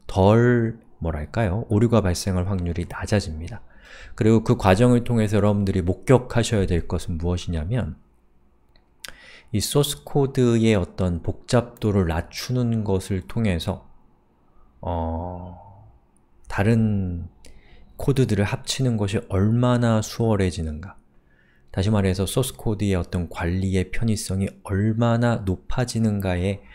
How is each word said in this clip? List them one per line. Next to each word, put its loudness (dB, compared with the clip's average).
덜, 4
뭐랄까요? -2
오류가 4
발생할 0
확률이 -2
낮아집니다. -4
그리고 4
그 2
과정을 4
통해서 0
여러분들이 2
목격하셔야 2
될 0
것은 -6
무엇이냐면 -4
이 -2
소스 0
코드의 2
어떤 -2
복잡도를 0
낮추는 -2
것을 -2
통해서, -4
어, -8
다른 0
코드들을 0
합치는 -2
것이 -2
얼마나 2
수월해지는가, -2
다시 0
말해서 2
소스 -2
코드의 -2
어떤 -4
관리의 -2
편의성이 -2
얼마나 2
높아지는가에 -2